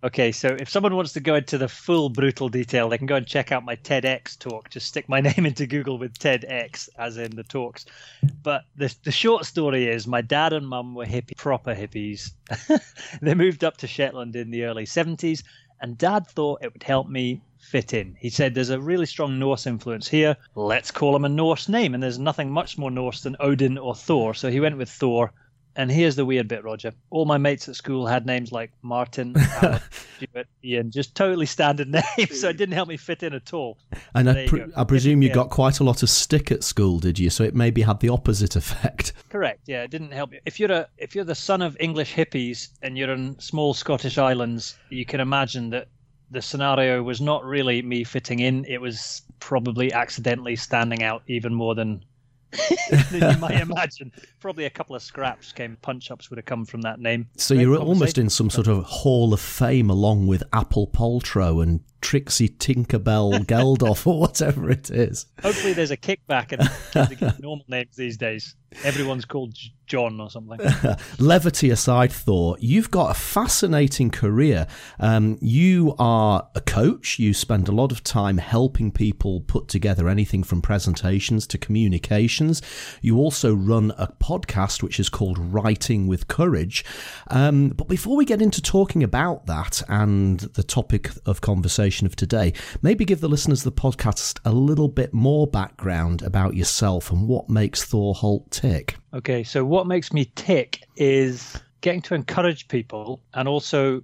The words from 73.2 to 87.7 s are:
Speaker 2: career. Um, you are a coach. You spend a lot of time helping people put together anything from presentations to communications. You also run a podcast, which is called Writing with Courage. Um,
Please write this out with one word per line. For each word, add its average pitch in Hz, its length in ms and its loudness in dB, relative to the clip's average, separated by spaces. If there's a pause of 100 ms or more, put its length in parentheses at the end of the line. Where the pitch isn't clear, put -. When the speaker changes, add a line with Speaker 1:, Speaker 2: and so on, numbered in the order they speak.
Speaker 2:
career. 107 560 4 (320)
Um, 110 420 4
you 160 580 4
are 110 560 4
a - 60 -2
coach. - 580 2
You 110 140 4
spend 98 360 0
a 101 40 2
lot 127 200 2
of 117 100 -8
time 101 360 0
helping 117 520 0
people 98 500 0
put - 280 -4
together 92 400 2
anything 101 340 2
from 90 200 0
presentations 98 840 0
to 92 100 -6
communications. 110 1000 2 (400)
You 113 180 4
also 139 360 2
run 107 420 2
a 110 120 -4
podcast, - 720 -2
which - 180 -4
is 95 80 2
called 92 300 -2
Writing 101 680 0
with 92 220 0
Courage. 107 560 0 (440)
Um, 143 420 4